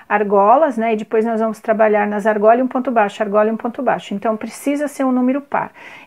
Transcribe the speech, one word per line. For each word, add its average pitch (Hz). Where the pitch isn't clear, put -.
argolas, 214
né, 226
e -
depois 220
nós 226
vamos 220
trabalhar 208
nas 208
argolas 220
e -
um 262
ponto 254
baixo, 220
argola 214
e -
um 226
ponto 240
baixo. 202
Então, 220
precisa 285
ser 285
um 262
número 254
par. -